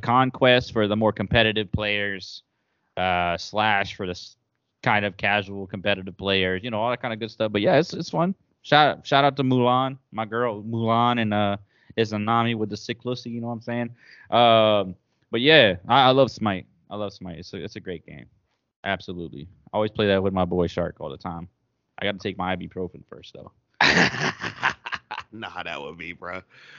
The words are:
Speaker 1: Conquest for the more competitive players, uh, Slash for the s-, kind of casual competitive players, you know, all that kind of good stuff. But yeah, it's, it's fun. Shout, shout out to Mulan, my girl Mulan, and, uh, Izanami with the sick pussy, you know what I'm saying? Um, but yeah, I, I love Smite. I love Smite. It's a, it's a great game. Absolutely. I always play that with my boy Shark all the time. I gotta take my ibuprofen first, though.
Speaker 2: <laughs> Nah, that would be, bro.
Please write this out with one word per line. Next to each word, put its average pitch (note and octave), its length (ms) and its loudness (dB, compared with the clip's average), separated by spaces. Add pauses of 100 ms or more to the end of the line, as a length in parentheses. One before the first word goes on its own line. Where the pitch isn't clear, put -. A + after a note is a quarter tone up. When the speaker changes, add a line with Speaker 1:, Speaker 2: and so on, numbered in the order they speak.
Speaker 1:
Conquest B2+ 720 2
for G#2+ 160 2
the G#2 80 0
more A2 160 2
competitive G#2+ 580 0
players, G#2 720 -4 (540)
uh, F2 400 0
Slash G2+ 580 -2
for G#2 100 -8
the F2+ 60 -6
s-, - 240 -14 (480)
kind G#2 220 2
of G2+ 100 -4
casual G2 520 -2
competitive F#2+ 500 -4
players, F#2+ 460 0
you B2 80 -10
know, G#2+ 100 -4
all A#2 80 -2
that B2 120 -6
kind A#2+ 120 -6
of G#2+ 60 -10
good A2 120 -8
stuff. A2 200 -4
But G#2 100 0
yeah, A2+ 160 4
it's, E3 160 0
it's - 160 -10
fun. E3+ 240 -2 (300)
Shout, D3 420 2
shout C#3 180 4
out C3+ 140 2
to C#3 60 0
Mulan, B2+ 540 2 (140)
my A2 140 -6
girl A2 380 -4
Mulan, A#2 580 2
and, A2 120 0
uh, G2+ 240 0 (400)
Izanami A2+ 580 0
with G#2+ 160 -4
the G#2 60 -8
sick - 240 -10
pussy, B2 280 -8
you A#2 120 -8
know A#2 60 -8
what A#2+ 60 -6
I'm A2+ 80 -12
saying? A#2 280 -6 (420)
Um, G#2+ 640 4 (340)
but A#2 120 -2
yeah, C3 340 8 (120)
I, B2+ 200 6
I - 20 6
love C3 220 4
Smite. G2 340 -4 (240)
I G2 60 -12
love G#2 180 -6
Smite. F2+ 240 -14
It's F2 160 -16
a, F#2 100 -10
it's - 120 -12
a - 40 -14
great F2 280 -12
game. D2 180 -20 (580)
Absolutely. F2 640 -8 (240)
I G2 60 -2
always G#2+ 140 0
play G#2+ 160 0
that F#2+ 160 4
with F#2+ 100 0
my F#2 120 2
boy F2 220 0
Shark E2+ 320 -4
all D#2 100 -10
the C#2 80 -14
time. E2+ 300 -10 (520)
I - 60 -6
gotta G2+ 120 -4
take F#2 200 -8
my F#2 180 -2
ibuprofen F2+ 520 -10
first, - 280 -20
though. - 160 -20 (300)
Speaker 2:
<laughs> - 500 2 (1040)
Nah, F2+ 300 -12
that E2 180 -8
would D2 160 -12
be, E2+ 140 -12
bro. F2+ 300 -12 (380)